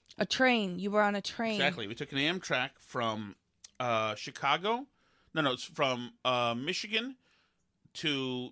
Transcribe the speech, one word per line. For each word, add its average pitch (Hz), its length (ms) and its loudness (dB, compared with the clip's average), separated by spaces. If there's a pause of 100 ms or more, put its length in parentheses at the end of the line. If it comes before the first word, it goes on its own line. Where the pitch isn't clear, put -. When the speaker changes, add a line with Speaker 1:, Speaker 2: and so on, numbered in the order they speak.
(180)
Speaker 1:
A - 80 0
train. 220 540 2
You 196 120 -2
were 208 100 4
on 208 140 4
a 202 60 -2
train. 226 340 -4
Speaker 2:
Exactly. 139 320 0
We 110 80 -6
took 147 160 -8
an 139 80 -2
Amtrak 147 580 0
from, 110 580 -4 (440)
uh, 110 360 2
Chicago. 170 680 0 (480)
No, 160 80 0
no, 139 120 4
it's 127 100 -6
from, 123 480 -2 (140)
uh, 123 320 2
Michigan 214 580 -4 (760)
to 131 580 -2